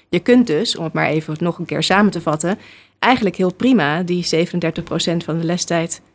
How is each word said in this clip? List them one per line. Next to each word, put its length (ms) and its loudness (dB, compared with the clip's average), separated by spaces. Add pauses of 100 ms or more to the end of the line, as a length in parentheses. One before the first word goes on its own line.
Je 100 0
kunt 280 4
dus, 280 0
om 80 -8
het 100 -6
maar 140 0
even 320 -2
nog 200 -2
een 60 -8
keer 180 -4
samen 280 4
te 100 -4
vatten, 360 -2 (420)
eigenlijk 360 2
heel 180 0
prima 500 2
die 200 -2
zevenendertig 600 -2
procent 400 -4
van 160 -4
de 60 -2
lestijd 560 -4 (140)